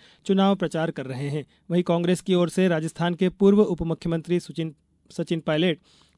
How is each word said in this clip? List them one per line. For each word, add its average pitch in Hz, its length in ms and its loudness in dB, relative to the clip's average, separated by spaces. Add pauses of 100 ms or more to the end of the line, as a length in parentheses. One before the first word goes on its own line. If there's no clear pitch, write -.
(260)
चुनाव 196 300 2
प्रचार 165 360 -2
कर 139 140 -10
रहे 131 240 -8
हैं। 143 160 -6 (260)
वहीं 175 120 2
कांग्रेस 175 380 0
की 185 140 0
ओर 175 140 2
से 185 180 0
राजस्थान 170 460 -2
के 180 160 0
पूर्व 202 320 4
उप 175 220 0
मुख्यमंत्री 165 560 -2
सुचिन-, - 720 -12
सचिन 170 260 -4
पायलट, 160 380 0 (400)